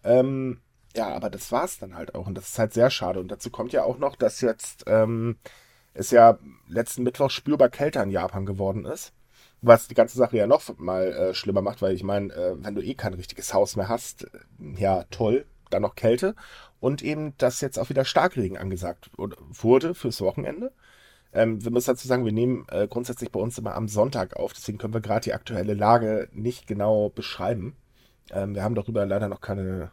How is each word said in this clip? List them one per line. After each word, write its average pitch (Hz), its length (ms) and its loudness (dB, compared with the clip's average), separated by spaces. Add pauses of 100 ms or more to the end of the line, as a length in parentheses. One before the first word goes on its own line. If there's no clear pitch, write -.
Ähm, 131 560 2 (360)
ja, 110 120 -2
aber 98 220 -6
das - 220 -10
war's 147 260 -2
dann 95 160 -14
halt 85 200 -12
auch 90 120 -8
und 95 100 -6
das - 140 -12
ist - 80 -10
halt 110 160 0
sehr 120 160 6
schade. 92 300 -4
Und 92 100 -10
dazu 104 200 -12
kommt 120 220 -8
ja 151 120 2
auch - 140 -2
noch, 139 180 -2
dass - 240 0
jetzt, - 460 -4
ähm, 113 500 2 (580)
es - 160 -6
ja 117 280 12 (300)
letzten 117 360 -4
Mittwoch 127 260 0
spürbar 143 400 4
kälter 143 320 -2
in 98 80 -2
Japan 95 360 -4
geworden 98 400 -2
ist, - 260 -10 (500)
was 117 260 8
die 117 60 -12
ganze 117 240 4
Sache 120 180 2
ja 104 100 2
noch - 320 2
mal, 92 340 -2
äh, 92 220 -2
schlimmer 98 280 -2
macht, 98 200 -4
weil 95 120 0
ich 92 100 -8
mein, 101 260 -4
äh, 90 260 -4
wenn 101 180 -10
du 101 80 -6
eh 127 120 -8
kein 95 200 -6
richtiges - 400 -12
Haus 101 220 2
mehr 98 120 -4
hast, - 360 -6
äh, - 40 -20 (500)
ja, 95 320 2
toll, 117 360 0 (240)
dann 107 120 0
noch - 140 -4
Kälte 123 380 2 (460)
und 139 220 -2
eben, 151 360 -6
dass 147 220 0
jetzt - 180 -6
auch - 120 -4
wieder 135 140 2
Starkregen 131 540 0
angesagt 92 600 -8
wur-, 98 180 -6 (140)
wurde 135 440 4
fürs - 280 -6
Wochenende. 151 500 -4 (600)
Ähm, 113 320 2
wir 117 60 -2
müssen 123 200 0
dazu 127 180 -2
sagen, 127 160 2
wir 107 80 0
nehmen, 120 380 0
äh, 101 180 0
grundsätzlich 120 420 -8
bei 98 100 -4
uns 113 180 -4
immer 110 160 -8
am 110 140 -4
Sonntag 104 480 0
auf, - 160 -4
deswegen - 260 -10
können 110 160 -8
wir 113 60 -2
gerade 104 240 -2
die - 100 -2
aktuelle 104 400 -4
Lage 110 580 2
nicht 117 340 -6
genau 104 440 2
beschreiben. 104 640 -6 (560)
Ähm, 98 220 -4
wir 95 100 -4
haben 113 100 0
darüber 110 320 -2
leider 101 220 0
noch 98 120 -8
keine 95 520 -6